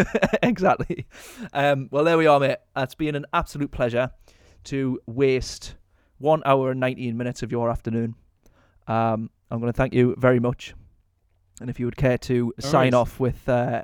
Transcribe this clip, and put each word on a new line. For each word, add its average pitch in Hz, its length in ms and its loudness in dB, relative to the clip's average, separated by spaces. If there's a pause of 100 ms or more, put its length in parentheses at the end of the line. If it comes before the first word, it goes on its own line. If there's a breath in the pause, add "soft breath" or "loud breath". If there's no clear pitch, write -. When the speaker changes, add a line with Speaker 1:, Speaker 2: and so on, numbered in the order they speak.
(140)
Speaker 1:
<laughs> 214 300 0
exactly. 180 640 0 (460 loud breath)
Um, 139 380 0
well, 143 120 2
there 165 140 4
we 160 100 6
are, 143 120 8
mate. 135 180 2 (180)
It's 135 200 -4
been 151 200 -4
an 143 180 -4
absolute 151 380 -2
pleasure 123 400 0 (540 soft breath)
to 135 400 -4
waste 131 720 -2 (420)
one 156 280 2
hour 135 260 4
and 131 80 -4
nineteen 127 360 -2
minutes 123 280 -6
of 113 80 -8
your 120 180 -2
afternoon. 113 460 -4 (720 soft breath)
Um, 113 420 0 (200)
I'm 117 100 -6
gonna 120 140 -2
thank 131 200 0
you 123 240 4
very 127 220 4
much. 120 340 -4 (840)
And 117 120 -10
if - 80 -10
you 120 60 -2
would 120 120 -4
care 127 220 2
to 120 420 -2
Speaker 2:
No 135 80 -6
Speaker 1:
sign 143 120 4
Speaker 2:
worries. 127 120 4
Speaker 1:
off 120 260 2
with, 127 300 -4
uh, 123 340 0